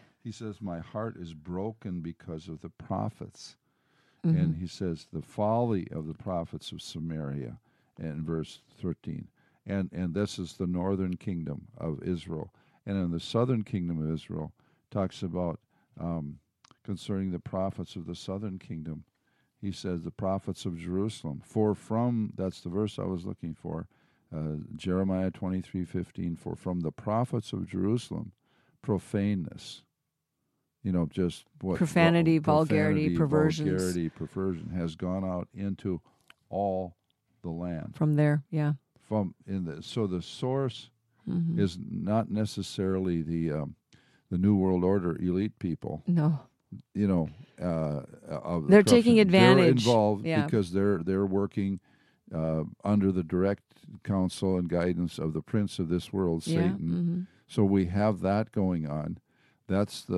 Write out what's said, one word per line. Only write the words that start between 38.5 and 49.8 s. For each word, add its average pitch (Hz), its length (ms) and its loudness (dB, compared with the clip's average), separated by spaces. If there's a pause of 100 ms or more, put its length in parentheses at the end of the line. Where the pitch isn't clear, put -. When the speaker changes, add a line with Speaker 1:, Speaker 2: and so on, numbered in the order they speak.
Speaker 2:
yeah. 151 220 0 (340)
Speaker 1:
From 104 260 0 (140)
in 95 180 -4
the, 78 160 -6
so 110 260 -2
the 90 140 -2
source 131 680 -4 (380)
Speaker 2:
Mm-hmm. 170 320 0
Speaker 1:
is 95 200 2 (100)
not 104 400 0
necessarily 95 920 0
the, 82 280 -2
um, 73 240 -4 (540)
the 92 80 -2
New 101 180 6
World 92 280 4
Order 90 360 2
elite 90 380 0
people. - 480 -6
Speaker 2:
No. 160 340 4 (540)
Speaker 1:
You 101 140 2
know, 85 220 2 (300)
uh, 80 420 -2 (300)
of 82 340 -4
the - 40 4
Speaker 2:
They're 202 140 12
taking 233 320 8
Speaker 1:
corruption. 220 60 10
Speaker 2:
advantage. 185 420 10
Speaker 1:
They're - 80 8
involved 110 520 6